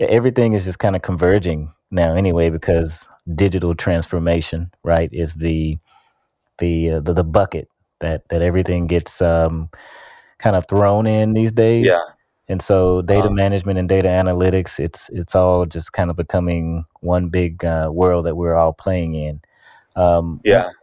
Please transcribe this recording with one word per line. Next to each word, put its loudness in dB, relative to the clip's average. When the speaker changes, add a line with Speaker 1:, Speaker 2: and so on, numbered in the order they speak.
Speaker 1:
e-, 2
everything 2
is 0
just -6
kinda 0
converging 0
now 0
anyway, 2
because -2
digital 0
transformation, -2
right, 0
is -6
the, -2
the, 0
uh, -2
the, -2
the 0
bucket 0
that, -6
that -2
everything 0
gets, -2
um, 0
kind 0
of 0
thrown 2
in 2
these 2
days. 4
Speaker 2:
Yeah. 4
Speaker 1:
And -4
so 2
data 2
Speaker 2:
Um, 0
Speaker 1:
management 0
and -2
data 2
analytics, 0
it's, -8
it's -8
all 4
just -10
kind -2
of -6
becoming -4
one -2
big, -2
uh, -2
world 0
that -2
we're -2
all 2
playing -4
in. -8
Um, 2
Speaker 2:
Yeah. 4